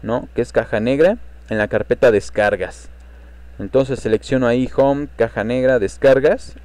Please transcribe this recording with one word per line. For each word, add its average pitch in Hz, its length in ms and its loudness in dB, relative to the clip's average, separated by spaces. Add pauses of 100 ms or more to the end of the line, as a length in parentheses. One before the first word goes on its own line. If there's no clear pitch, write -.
¿no? 113 320 -6
Que 110 60 -2
es - 100 -4
caja 113 300 -2
negra, 147 380 2 (320)
en 110 80 -2
la 104 100 0
carpeta 117 420 2
descargas. 101 760 -2 (720)
Entonces 127 420 -2
selecciono 120 460 0
ahí 123 280 0
home, 139 420 0
caja 113 280 -2
negra, 127 340 2
descargas, 135 760 2 (100)